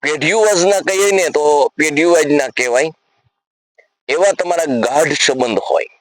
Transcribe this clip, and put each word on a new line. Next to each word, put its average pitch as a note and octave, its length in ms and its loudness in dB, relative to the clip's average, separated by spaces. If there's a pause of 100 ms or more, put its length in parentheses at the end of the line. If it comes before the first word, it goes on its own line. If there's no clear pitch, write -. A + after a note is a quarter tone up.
પેઢીઓ D#3 460 0
આજના F#3+ 320 2
કહીએ F#3+ 300 0
ને F#3 200 0
તો D3 460 2
પેઢીઓ D#3 400 0
આજના D3 320 2
કહેવાય, B2+ 420 -2 (1160)
એવા F3 240 2
તમારા F3 320 -2
ગાઢ C#3 480 0
સંબંધ B2+ 460 -2
હોય. - 280 -2 (140)